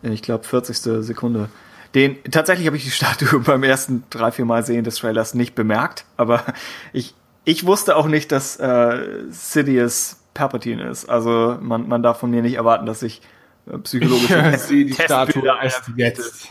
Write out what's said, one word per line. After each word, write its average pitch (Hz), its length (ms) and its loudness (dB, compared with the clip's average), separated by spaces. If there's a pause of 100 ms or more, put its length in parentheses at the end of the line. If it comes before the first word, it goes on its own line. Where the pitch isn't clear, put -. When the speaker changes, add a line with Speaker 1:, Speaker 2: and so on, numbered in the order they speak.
Speaker 1:
Ich 110 220 -6
glaub, 113 220 -4
vierzigste 120 580 -4
Sekunde. 113 460 -4 (440)
Den, 135 240 4 (140)
tatsächlich 175 340 2
habe 151 120 0
ich 131 80 -6
die 131 60 -6
Statue 139 480 2
<laughs> 120 60 -2
beim 135 180 4
ersten 131 460 0
drei, 117 220 0
vier 127 140 -4
Mal 117 200 0
sehen 120 180 -2
des 113 120 -6
Trailers 113 400 -2
nicht 120 180 -2
bemerkt, 110 520 -2 (120)
aber 117 260 2 (480)
ich, - 220 -8 (300)
ich 160 240 0
wusste 196 300 4
auch 156 100 2
nicht, 151 240 0
dass, 135 260 -2
äh, 120 720 0
Sidious 127 880 0 (160)
Palpatine 120 560 -4
ist. - 180 -12
Also 117 540 2
man, 117 260 -4
man 120 140 0
darf 117 180 2
von 120 120 -2
mir 120 100 2
nicht 120 140 0
erwarten, 113 320 2
dass 110 160 -6
ich, 113 180 -8 (500)
äh, - 60 -10
psychologische 123 560 2
Speaker 2:
<laughs> 165 60 6
Ich, 151 60 4
äh, 156 60 6
Speaker 1:
Test-, 139 180 0
Speaker 2:
sehe 143 160 6
die 135 60 -4
Speaker 1:
Testbilder 135 360 2
Speaker 2:
Statue 131 220 0 (120)
erst 127 260 -4
Speaker 1:
einer 120 100 -10
Speaker 2:
jetzt. 117 540 -4